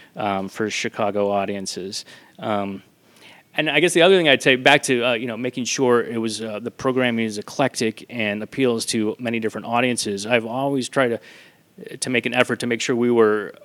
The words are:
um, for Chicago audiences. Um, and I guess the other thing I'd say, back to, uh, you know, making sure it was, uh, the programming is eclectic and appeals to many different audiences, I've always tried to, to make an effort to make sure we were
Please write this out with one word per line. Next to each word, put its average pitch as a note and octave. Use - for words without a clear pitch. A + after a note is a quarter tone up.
um, G2
for G#2+
Chicago G#2
audiences. G2
Um, G2+
and D3+
I D3
guess E3+
the E3+
other F#3+
thing E3
I'd C3
say, C3+
back C#3
to, A#2+
uh, B2+
you A#2
know, A2
making B2
sure A#2+
it A2
was, A2
uh, G#2+
the A#2
programming B2
is G#2+
eclectic -
and G#2+
appeals A#2
to G#2+
many A#2
different A2
audiences, A#2
I've A2+
always C3
tried C3
to, -
to -
make A#2+
an A#2+
effort B2
to B2+
make A#2+
sure C3
we A#2+
were G#2+